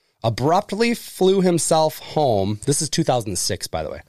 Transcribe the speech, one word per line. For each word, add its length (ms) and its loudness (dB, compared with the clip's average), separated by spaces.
abruptly 720 0
flew 480 2
himself 580 2
home. 680 0
This 160 0
is 80 -4
two 140 0
thousand 340 0
six, 300 -4
by 160 -6
the 80 -8
way. 180 -12